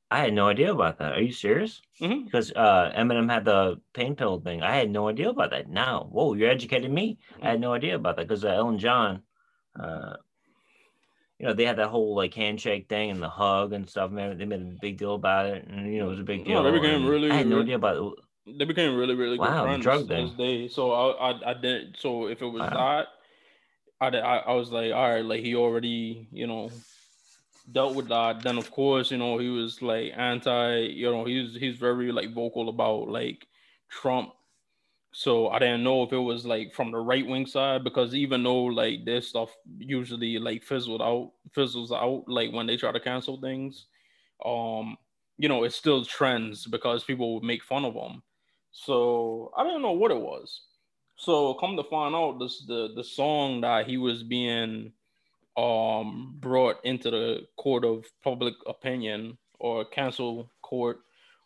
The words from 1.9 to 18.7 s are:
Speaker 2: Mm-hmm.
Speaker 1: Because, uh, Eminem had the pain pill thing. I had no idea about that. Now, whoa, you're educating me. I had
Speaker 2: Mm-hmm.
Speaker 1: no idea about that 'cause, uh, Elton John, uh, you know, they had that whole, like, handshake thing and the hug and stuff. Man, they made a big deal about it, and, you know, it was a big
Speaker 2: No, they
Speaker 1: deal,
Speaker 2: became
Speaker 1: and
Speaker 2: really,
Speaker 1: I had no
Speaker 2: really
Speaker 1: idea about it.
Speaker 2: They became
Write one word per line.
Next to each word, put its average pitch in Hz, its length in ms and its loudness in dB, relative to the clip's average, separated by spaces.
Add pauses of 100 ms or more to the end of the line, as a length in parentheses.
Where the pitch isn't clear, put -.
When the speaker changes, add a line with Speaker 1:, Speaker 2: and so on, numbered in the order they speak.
Speaker 2:
Mm-hmm. 240 240 -2
Speaker 1:
Because, - 280 0
uh, 98 420 6
Eminem 117 360 4
had 110 140 0
the 98 360 4 (120)
pain 127 220 -2
pill 98 240 0
thing. 85 220 -6
I 85 140 2
had 143 140 2
no 107 180 0
idea 131 220 0
about - 220 0
that. - 180 -4
Now, 107 420 -2
whoa, 127 220 2
you're 107 160 4
educating 127 440 0
me. 214 260 -2 (220)
I 110 100 0
had 117 80 2
Speaker 2:
Mm-hmm. - 20 0
Speaker 1:
no 120 120 0
idea 156 220 -2
about 90 220 -2
that 85 100 -4
'cause, 104 160 -2
uh, 107 60 2
Elton 107 300 2
John, 107 440 2 (560)
uh, 78 380 -10 (1200)
you - 60 -8
know, 113 80 0
they 117 120 2
had 117 120 2
that 107 120 2
whole, 110 260 0
like, 95 180 2
handshake 104 560 -2
thing 107 220 0
and 92 100 -6
the 82 80 -4
hug 101 440 2
and 98 160 -6
stuff. 95 220 -2
Man, 101 260 -6
they 98 80 -6
made 101 160 -4
a 90 40 -8
big 95 320 -8
deal 101 180 -2
about 98 300 2
it, 98 220 -6
and, 101 260 -6
you 107 60 -2
know, 101 80 -2
it - 20 -2
was 92 100 -6
a 98 40 -8
big 98 220 -4
Speaker 2:
No, 190 180 2
they 139 80 6
Speaker 1:
deal, - 0 -
Speaker 2:
became 151 340 4
Speaker 1:
and - 0 -
Speaker 2:
really, 147 260 2
Speaker 1:
I 139 60 4
had 135 100 4
no 113 100 6
Speaker 2:
really 113 40 6
Speaker 1:
idea 123 140 0
about 101 220 2
it. 101 600 -8
Speaker 2:
They 143 80 0
became 156 300 2